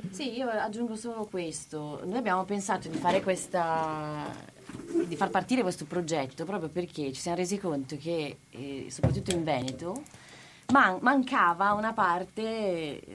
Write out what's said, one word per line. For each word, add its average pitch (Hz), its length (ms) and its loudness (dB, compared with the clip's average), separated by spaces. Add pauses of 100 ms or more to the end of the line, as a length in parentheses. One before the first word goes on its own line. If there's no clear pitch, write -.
(120)
Sì, 247 260 -4
io 262 120 -2
aggiungo 220 460 -2
solo 220 300 -6
questo. 156 800 -6
Noi 190 120 -2
abbiamo 190 260 2
pensato 190 460 -2
di 156 80 -4
fare 175 260 4
questa, 160 1000 0 (800)
di 170 80 -4
far 190 140 2
partire 202 320 2
questo 180 240 -2
progetto 160 580 -2
proprio 165 260 -4
perché 156 440 -4
ci - 80 -10
siamo 170 160 -2
resi 180 200 0
conto 151 400 -2
che, 151 400 -4 (120)
eh, 139 400 -8
soprattutto 135 420 0
in 170 120 0
Veneto, 156 600 -2 (680)
man-, 226 300 6
mancava 208 720 4
una 214 200 0
parte 185 1080 0 (140)